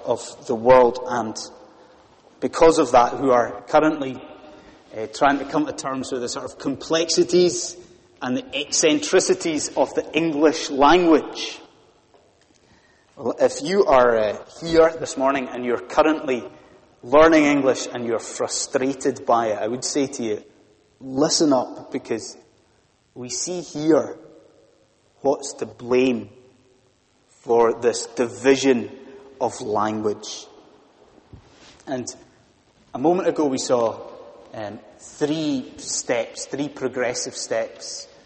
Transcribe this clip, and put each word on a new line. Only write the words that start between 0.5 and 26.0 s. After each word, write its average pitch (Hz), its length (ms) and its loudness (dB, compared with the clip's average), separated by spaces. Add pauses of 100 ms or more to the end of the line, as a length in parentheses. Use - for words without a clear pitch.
world, 120 500 6
and 113 300 -6 (1040)
because 160 400 4
of 135 120 0
that, 120 240 4
who 131 160 0
are 120 360 2
currently, 147 560 0 (720)
uh, 110 120 -6
trying 139 320 2
to 135 60 -8
come 151 200 -2
to 135 80 -8
terms 131 400 -8
with 127 80 -4
the 120 80 -6
sort 127 160 -10
of - 120 -14
complexities 170 1160 0 (460)
and 127 160 -4
the - 180 -10
eccentricities 156 1200 0
of 143 180 0
the - 220 -4
English 156 540 2
language. 156 880 4 (1600)
Well, 220 240 -6
if 254 200 2
you 277 220 2
are, 123 340 6
uh, 107 280 -2 (160)
here 165 360 4
this 127 200 -8
morning 135 320 -2
and 123 160 -8
you're 120 160 -2
currently 151 640 0 (580)
learning 151 400 6
English 139 480 2
and 120 140 -8
you're 113 140 -2
frustrated 131 1080 -4
by 117 220 2
it, 104 120 -2
I 107 80 -4
would 127 160 -6
say 143 240 -2
to 135 160 -10
you, 104 200 -4 (560)
listen 135 540 0
up, - 380 -4
because 120 440 -8 (800)
we 123 160 -14
see 175 320 -8
here 151 560 0 (1040)
what's - 320 -2
to - 140 -12
blame 120 600 0 (1000)